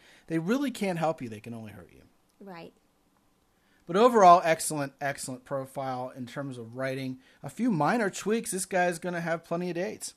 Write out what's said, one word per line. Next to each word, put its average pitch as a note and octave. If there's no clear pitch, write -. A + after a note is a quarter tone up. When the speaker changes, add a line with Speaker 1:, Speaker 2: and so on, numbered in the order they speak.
Speaker 1:
they E3
really B3
can't F#3
help D#3+
you. B2
They G#2+
can A#2
only A2
hurt F#2+
you. C2+
Speaker 2:
Right. F3
Speaker 1:
But E3+
overall, G3+
excellent, D#3
excellent C3+
profile C3
in B2+
terms C#3
of A2+
writing. C3
A C3+
few A#3
minor F#3+
tweaks, A3+
this F#3
guy's F3+
gonna F3
have E3
plenty F3
of E3+
dates. F#3+